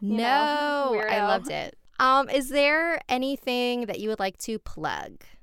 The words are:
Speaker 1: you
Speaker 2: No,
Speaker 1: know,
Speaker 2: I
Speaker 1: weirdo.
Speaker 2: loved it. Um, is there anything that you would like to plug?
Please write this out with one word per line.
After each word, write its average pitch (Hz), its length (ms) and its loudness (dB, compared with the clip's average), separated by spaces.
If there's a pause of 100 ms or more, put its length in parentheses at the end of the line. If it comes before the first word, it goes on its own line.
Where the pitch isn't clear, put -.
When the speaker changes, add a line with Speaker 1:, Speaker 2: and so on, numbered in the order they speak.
Speaker 1:
you 208 180 0
Speaker 2:
No, 226 60 0
Speaker 1:
know, 285 760 0
Speaker 2:
I 214 140 -2
Speaker 1:
weirdo. 208 140 2
Speaker 2:
loved 190 220 0
it. - 280 -8 (200)
Um, 262 300 4
is 269 220 0
there 302 580 2
anything 247 760 -2
that 175 140 -6
you 214 100 -4
would 220 100 -4
like 190 180 -2
to 220 200 -6
plug? 110 640 -8 (200)